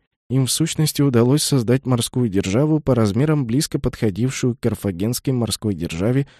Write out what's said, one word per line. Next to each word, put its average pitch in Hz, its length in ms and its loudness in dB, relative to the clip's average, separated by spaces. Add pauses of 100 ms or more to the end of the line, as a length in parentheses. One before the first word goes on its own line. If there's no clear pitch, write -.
(280)
Им, 131 160 0
в 120 60 -4
сущности, 160 500 -2
удалось 131 420 4
создать 127 440 0
морскую 123 420 0
державу 104 520 0
по 135 140 2
размерам, 120 520 2
близко 135 320 -2
подходившую 117 800 -2
к - 40 -20
карфагенской 104 720 -2
морской 110 420 -2
державе, 90 520 -2 (140)